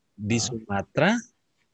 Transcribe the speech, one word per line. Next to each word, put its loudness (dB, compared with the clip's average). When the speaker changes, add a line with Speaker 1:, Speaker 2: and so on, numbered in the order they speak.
Speaker 1:
di 0
Speaker 2:
Ah. -2
Speaker 1:
Sumatera, 0